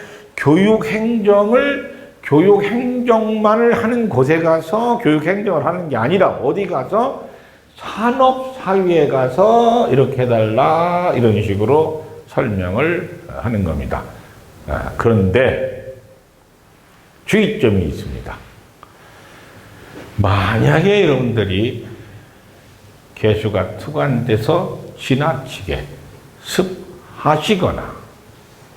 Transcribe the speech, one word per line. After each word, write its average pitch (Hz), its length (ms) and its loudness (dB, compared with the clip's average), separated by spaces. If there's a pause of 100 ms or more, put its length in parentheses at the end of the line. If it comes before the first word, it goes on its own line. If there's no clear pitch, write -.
(360)
교육 190 480 4
행정을, 220 1080 2 (320)
교육 185 400 4
행정만을 226 1200 0
하는 233 260 0
곳에 135 320 2
가서 208 580 0
교육 151 280 0
행정을 190 380 -2
하는 170 240 -4
게 131 80 -2
아니라 147 320 2
어디 135 380 -2
가서 175 580 -2 (520)
산업 254 840 0
사회에 175 460 2
가서 226 800 4
이렇게 127 340 2
해달라, 151 960 2
이런 110 260 2
식으로 113 600 0 (240)
설명을 127 1000 -2
하는 101 360 -4
겁니다. 71 380 -4 (680)
아, - 280 -6
그런데 110 1000 0 (1300)
주의점이 147 640 2
있습니다. - 500 -10 (1800)
만약에 127 880 2
여러분들이 113 800 0 (1300)
개수가 101 640 -2
투관돼서 143 1000 -2 (200)
지나치게 - 840 -4 (580)
습하시거나, - 1400 -2 (960)